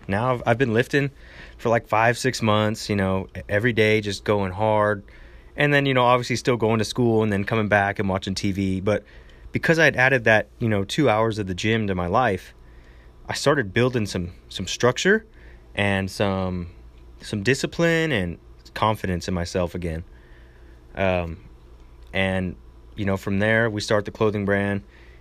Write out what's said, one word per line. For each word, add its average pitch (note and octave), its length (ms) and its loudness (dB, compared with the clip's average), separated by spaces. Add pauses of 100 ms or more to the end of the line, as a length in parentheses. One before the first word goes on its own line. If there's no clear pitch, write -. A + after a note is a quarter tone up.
Now A2+ 260 0
I've, A#2 120 -6
I've A#2 120 2
been A#2+ 160 0
lifting C#3 380 0 (460)
for, - 120 -4
like, A2+ 180 0
five, A2+ 300 2
six - 240 -2
months, G#2+ 480 0
you G#2+ 60 0
know, F#2+ 400 0
e-, F2 120 -12
every G#2+ 260 0
day G#2+ 280 4
just G2+ 220 -8
going G2+ 280 0
hard. G#2 520 0 (520)
And D3 180 2
then, C#3 120 2
you C3+ 80 0
know, B2+ 100 4
obviously B2 320 2
still A#2+ 220 0
going A2 220 2
to G#2 60 0
school A2+ 380 2
and A2 80 0
then G2+ 120 0
coming A2 240 -2
back G2+ 320 2
and G2 100 -2
watching F#2+ 260 -2
T G2+ 160 -2
V. F#2+ 300 -2
But G2+ 220 0 (480)
because - 280 2
I D#3+ 60 6
had C3 100 4
added B2+ 300 2
that, A2 220 6 (120)
you A#2 100 0
know, G2+ 140 0
two C3 260 2
hours A2 300 2
of G2+ 80 -4
the F#2 80 -4
gym G#2+ 320 0
to F#2+ 80 -2
my F2+ 120 -2
life, G#2 460 0 (760)
I A2 40 -4
started C3 400 0
building A#2+ 320 2
some, F#2 260 -6 (180)
some - 180 -8
structure F#3 580 2 (500)
and G2 340 0
some, F#2 600 -2 (520)
some G#2 220 -6
discipline D#3+ 680 0
and F#2 260 -4 (360)
confidence G2 540 -2
in G2 60 -4
myself F2 420 -4
again. E2+ 280 -6 (920)
Um, F2+ 480 -2 (720)
and, F#2+ 420 -2 (400)
you G#2 100 -6
know, G2 120 0
from G2 220 -2
there, A2 300 2
we G#2 120 -6
start G#2 240 0
the G#2 60 -8
clothing G#2 340 0
brand, G2+ 380 0 (380)